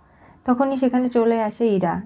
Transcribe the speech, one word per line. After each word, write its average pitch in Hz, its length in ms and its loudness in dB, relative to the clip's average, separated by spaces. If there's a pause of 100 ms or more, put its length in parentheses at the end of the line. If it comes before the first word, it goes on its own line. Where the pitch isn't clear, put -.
(460)
তখনই 269 320 0
সেখানে 254 320 0
চলে 233 320 2
আসে 220 260 -2
ইরা, 185 380 0